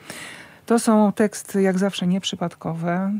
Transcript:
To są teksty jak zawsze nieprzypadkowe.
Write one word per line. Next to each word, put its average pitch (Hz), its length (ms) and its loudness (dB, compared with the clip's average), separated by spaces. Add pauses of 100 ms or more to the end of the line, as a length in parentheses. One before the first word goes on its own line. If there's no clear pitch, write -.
(640)
To 233 140 2
są 214 320 6
teksty - 500 -2
jak 190 180 2
zawsze 185 280 -2
nieprzypadkowe. 180 1120 -4